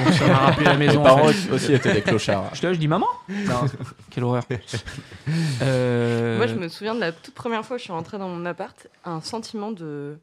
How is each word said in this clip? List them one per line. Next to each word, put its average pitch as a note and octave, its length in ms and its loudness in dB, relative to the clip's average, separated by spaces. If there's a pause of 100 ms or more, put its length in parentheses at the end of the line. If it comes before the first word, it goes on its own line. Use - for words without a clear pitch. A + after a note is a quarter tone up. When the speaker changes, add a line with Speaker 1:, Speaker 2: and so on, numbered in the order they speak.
Speaker 1:
Donc D#4 80 6
ça - 140 4
m'a - 100 6
rappelé C#3+ 280 4
la - 80 6
Speaker 2:
<laughs> C#3+ 40 2
Les D3 100 4
Speaker 1:
maison, D3 140 4
en - 20 4
Speaker 2:
parents C#3 240 8
Speaker 1:
fait. F3 240 2
Speaker 2:
aussi C#3 220 2
étaient A#2+ 200 4
des G2+ 80 2
clochards. G#2 460 0
Speaker 1:
<laughs> - 60 -12
Je C#3+ 60 -10
suis - 60 -4
là, F3+ 60 0
je F3+ 80 0
dis, « D#3 80 0
Maman ?» F#3 200 2 (200)
Non, F#3 380 -2 (440)
quelle B2 140 -6
horreur. B2 260 0
Speaker 2:
<laughs> C3 60 -4 (1080)
Speaker 1:
Euh, A#2+ 760 0
Speaker 3:
Moi, A#2 100 2
je A2+ 80 -4
me E3+ 140 -6
souviens G#3+ 260 -8
de B3 60 -4
la E3+ 100 -2
toute - 220 -16
première A3+ 320 -6
fois B3+ 100 -10
où A#3+ 40 -8
je A#3+ 40 -18
suis - 80 -14
rentrée E3 260 -10
dans G3 120 -8
mon F3 160 -8
appart, F3 420 -12 (160)
un E3+ 180 -8
sentiment A3+ 500 -10
de D3+ 520 -12